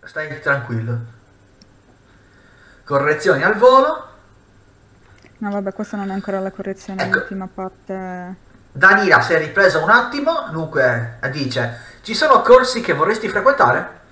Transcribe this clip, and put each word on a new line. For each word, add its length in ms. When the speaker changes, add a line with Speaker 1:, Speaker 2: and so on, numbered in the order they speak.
Speaker 1:
Stai 360
tranquillo. 580
Correzioni 600
al 120
volo. 500
Speaker 2:
No, 120
vabbè, 220
questa 240
non 120
è 40
ancora 260
la 120
correzione, 520
Speaker 1:
Ecco. 140
Speaker 2:
l'ultima 360
parte. 840
Speaker 1:
Danila 500
si 120
è 60
ripresa 440
un 60
attimo, 600
dunque 680
dice, 460
"Ci 140
sono 260
corsi 400
che 120
vorresti 340
frequentare?" 680